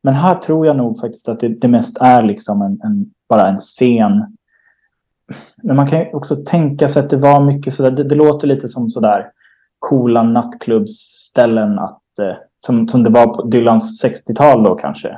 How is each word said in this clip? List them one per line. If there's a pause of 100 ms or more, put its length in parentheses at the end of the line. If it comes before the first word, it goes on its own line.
Men
här
tror
jag
nog
faktiskt
att
det,
det
mest
är
liksom
en,
en, (240)
bara
en
scen. (1300)
Men
man
kan
ju
också
tänka
sig
att
det
var
mycket
sådär,
det,
det
låter
lite
som
sådär (540)
coola
nattklubbsställen
att,
eh, (300)
som,
som
det
var
på
Dylans
sextiotal
då
kanske. (100)